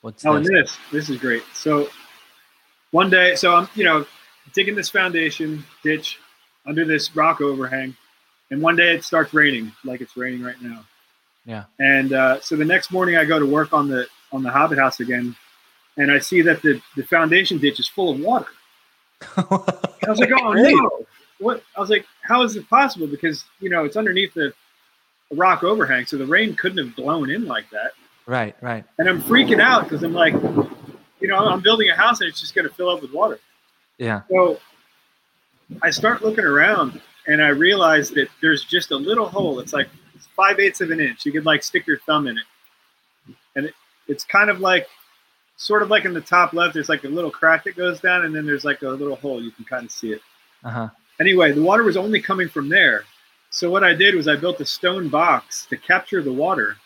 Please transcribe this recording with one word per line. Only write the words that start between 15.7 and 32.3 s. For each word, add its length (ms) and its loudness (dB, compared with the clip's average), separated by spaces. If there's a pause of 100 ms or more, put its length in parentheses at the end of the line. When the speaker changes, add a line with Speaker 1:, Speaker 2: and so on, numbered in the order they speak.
Speaker 2:
and 140 2
I 80 4
see 240 2
that 180 2
the, 200 2 (140)
the 80 -6
foundation 540 2
ditch 220 0
is 80 -4
full 240 -2
of 80 -4
water. 280 -2 (720)
Speaker 1:
<laughs> 180 -8
Speaker 2:
I 40 0 (680)
was 120 0
like, 100 4 (100)
"Oh, 120 -2
Speaker 1:
Great. 240 6
Speaker 2:
no. 300 2 (340)
What?" 240 -4 (120)
I 60 -10
was 80 -4
like, 160 0 (160)
"How 220 2
is 120 -2
it 140 -12
possible?" 380 2
Because, 380 -6 (140)
you 100 -8
know, 140 0
it's 140 -4
underneath 380 -2
the 180 -2 (800)
rock 320 2
overhang, 420 0
so 120 -8
the 100 -4
rain 280 -2
couldn't 220 -4
have 180 -8
blown 360 -4
in 160 -6
like 240 -6
that. 220 -8 (340)
Speaker 1:
Right, 340 -4
right. 220 -8 (160)
Speaker 2:
And 100 2
I'm 140 -2
freaking 380 2
out 280 4
'cause 140 -6
I'm 100 -4
like, 200 4
you 960 -4
know, 100 0
I'm 240 2
building 280 4
a 60 2
house 240 4
and 100 -2
it's 120 -10